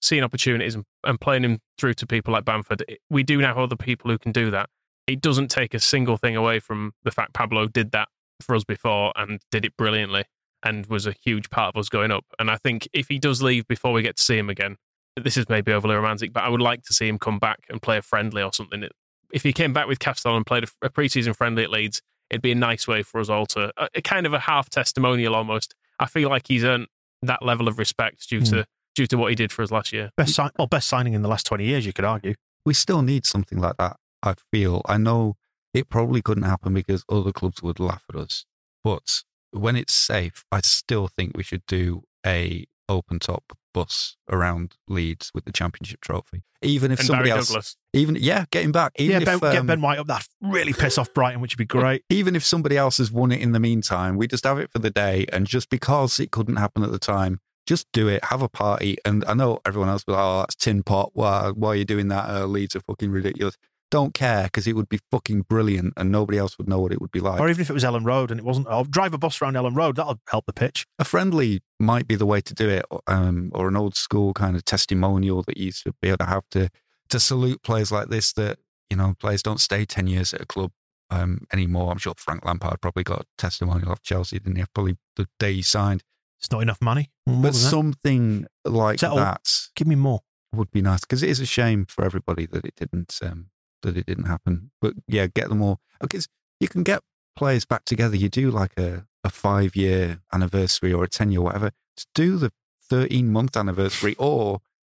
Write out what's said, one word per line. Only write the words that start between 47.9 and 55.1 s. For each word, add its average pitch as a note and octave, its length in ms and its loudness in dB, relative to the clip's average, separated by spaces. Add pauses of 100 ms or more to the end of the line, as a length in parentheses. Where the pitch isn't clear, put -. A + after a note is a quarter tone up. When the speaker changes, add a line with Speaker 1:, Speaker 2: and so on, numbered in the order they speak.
Speaker 3:
even, D3+ 280 2
yeah, F3+ 300 2
get E3+ 140 0
him D3+ 80 2
back. D#3+ 240 0
Even D3 140 2
Speaker 2:
Yeah, F#3+ 80 4 (160)
Speaker 3:
if, F3+ 60 0
Speaker 2:
Ben, D3+ 120 2
get C3+ 80 4
Speaker 3:
um, B2+ 60 0
Speaker 2:
Ben D#3+ 140 2
White C#3+ 180 0
up. D3 80 -6
That B2+ 200 -4 (140)
really F3+ 320 0
piss C3+ 240 0
off B2+ 160 -2
Brighton, B2+ 280 2
which B2 140 -4
would - 40 -4
be A#2 80 -2
great. C3 420 2
Speaker 3:
even F#3 280 4
if D3+ 80 0
somebody D3+ 320 2
else C#3 220 4
has A#2 120 2
won B2 220 4
it A#2+ 80 0
in A#2+ 120 2
the A2+ 80 4
meantime, G2+ 560 2
we A2 120 2
just A#2+ 160 -2
have C#3 140 2
it - 120 -6
for - 80 -4
the A2 120 0
day. G2 420 2